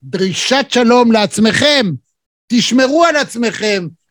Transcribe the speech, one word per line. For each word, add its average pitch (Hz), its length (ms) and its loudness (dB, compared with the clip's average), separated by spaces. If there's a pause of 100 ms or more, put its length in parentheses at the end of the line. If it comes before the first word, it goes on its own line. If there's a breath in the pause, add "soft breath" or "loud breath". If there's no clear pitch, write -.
דרישת 190 640 -2
שלום 240 420 2
לעצמכם, 220 800 0 (560)
תשמרו 262 580 2
על 330 100 0
עצמכם 214 720 -4 (240)